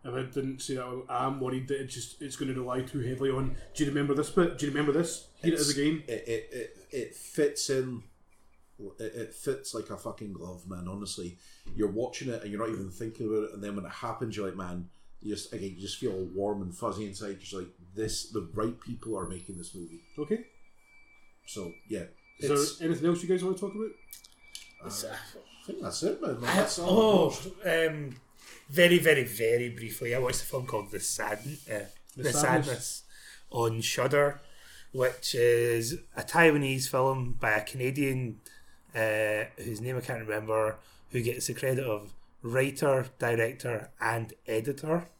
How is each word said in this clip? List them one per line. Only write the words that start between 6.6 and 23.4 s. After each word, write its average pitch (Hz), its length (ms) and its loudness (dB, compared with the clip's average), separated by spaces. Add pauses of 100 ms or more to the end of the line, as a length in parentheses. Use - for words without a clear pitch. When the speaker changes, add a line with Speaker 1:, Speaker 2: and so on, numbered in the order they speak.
Speaker 2:
it 123 260 -6
fits - 540 0
in. 131 340 0 (960)
It, 110 140 -6
it 117 200 -8
fits - 400 -4
like 110 160 -8
a 101 60 -8
fucking 101 380 -10
glove, 90 340 -12
man. 92 180 -8
Honestly, 92 520 -8 (360)
you're 104 160 2
watching 123 380 -4
it 110 140 -4
and 104 100 -8
you're 104 80 -4
not 113 120 0
even 95 180 -6
thinking 113 360 -6
about 107 180 2
it, 104 100 -8
and 101 100 -10
then 101 100 -4
when 95 120 -4
it 85 40 -12
happens, 113 460 -6
you're 101 100 -2
like, 90 100 -6
man, 90 320 -6 (340)
you 107 120 -4
just, - 180 -8
again, 98 220 -6
you 87 60 -14
just 95 160 -8
feel 117 160 -2
all 95 120 -2 (100)
warm 98 280 -2
and 90 140 -8
fuzzy 104 300 -4
inside. 98 240 -8
You're 95 80 -8
just - 160 -14
like, 92 140 -6 (280)
"This, 110 340 -2
the 95 240 -4
right 110 260 -2
people 117 380 -6
are 90 80 -4
making 90 320 -10
this 85 160 -14
movie." 85 280 -14 (160)
Speaker 1:
Okay. 202 260 -2 (1000)
Speaker 2:
So 87 260 -8 (160)
yeah, 92 160 -6 (340)
Speaker 1:
Is 143 120 -2
Speaker 2:
it's 143 280 2
Speaker 1:
there 165 100 -2
anything 156 200 0
else 175 160 2
you 170 40 -4
guys 180 140 2